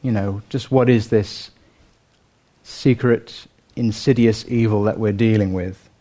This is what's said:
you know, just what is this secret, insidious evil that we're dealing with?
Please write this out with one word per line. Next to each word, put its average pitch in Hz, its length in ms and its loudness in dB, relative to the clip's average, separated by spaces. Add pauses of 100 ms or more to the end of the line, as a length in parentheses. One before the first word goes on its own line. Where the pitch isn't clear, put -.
you 131 100 -4
know, 101 380 -4
just - 220 -6
what 131 160 4
is 117 220 2
this - 420 -2 (1120)
secret, - 840 -2 (280)
insidious 117 720 0
evil 113 360 0
that 107 160 -2
we're 107 120 -2
dealing 104 420 0
with? 90 360 -8 (120)